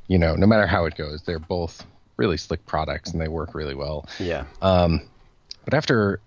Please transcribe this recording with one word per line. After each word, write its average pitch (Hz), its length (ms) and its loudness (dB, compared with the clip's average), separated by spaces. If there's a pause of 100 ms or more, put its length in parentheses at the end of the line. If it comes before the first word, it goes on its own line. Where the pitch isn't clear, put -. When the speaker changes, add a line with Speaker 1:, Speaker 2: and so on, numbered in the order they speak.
Speaker 1:
You 95 120 4
know, 80 160 4
no 92 100 4
matter 107 220 6
how 85 180 2
it 78 100 -4
goes, 76 280 -10
they're 85 160 -6
both 85 440 -6 (340)
really 98 200 0
slick - 300 -6
products 76 440 -4
and 85 80 -4
they 80 80 -2
work 78 280 -6
really 73 200 -6
well. 71 320 -8 (120)
Speaker 2:
Yeah. 80 260 -6 (160)
Speaker 1:
Um, 87 400 4 (640)
but - 80 -4
after, 110 540 2